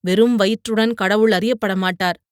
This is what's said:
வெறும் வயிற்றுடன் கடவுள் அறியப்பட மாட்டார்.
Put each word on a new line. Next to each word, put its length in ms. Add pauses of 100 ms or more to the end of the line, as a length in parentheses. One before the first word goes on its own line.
வெறும் 360
வயிற்றுடன் 580
கடவுள் 380
அறியப்பட 440
மாட்டார். 440 (120)